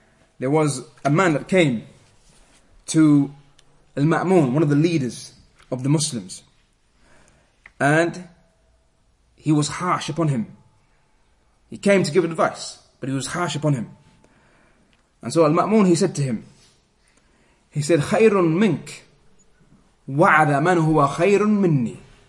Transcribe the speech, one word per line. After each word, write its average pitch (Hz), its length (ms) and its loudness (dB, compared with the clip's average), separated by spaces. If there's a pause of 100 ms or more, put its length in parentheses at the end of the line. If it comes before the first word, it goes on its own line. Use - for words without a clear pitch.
(400)
there 131 100 -4
was 147 340 0 (200)
a 175 40 0
man 165 260 2
that - 120 -4
came 147 400 0 (1000)
to 147 460 4 (640)
Al-Ma'mun, 156 560 2
one 156 100 2
of 147 60 0
the 143 60 2
leaders 147 580 -2 (380)
of 127 140 -8
the 135 40 -2
Muslims. 135 540 -4 (1400)
And 156 500 0 (1080)
he 147 160 -4
was 147 160 0
harsh 170 400 -6
upon 156 200 -2
him. 120 280 -4 (1120)
He 226 80 -16
came 196 240 2
to 151 80 -4
give 165 140 2
advice, - 580 -6 (160)
but 123 100 -10
he 131 60 -6
was 135 140 -6
harsh 170 260 -6
upon 147 200 -2
him. 107 220 -10 (1300)
And 110 100 -12
so 165 120 2
Al-Ma'mun, 180 420 2
he 175 80 4
said 185 220 -2
to 143 60 -4
him, 120 220 -6 (1300)
he 147 120 -6
said, 165 180 2
"خير 214 320 2
منك 175 720 -2 (1040)
وعد 156 380 4 (120)
من 175 180 2
هو 156 280 2
خير 190 400 2
مني." 175 520 0 (300)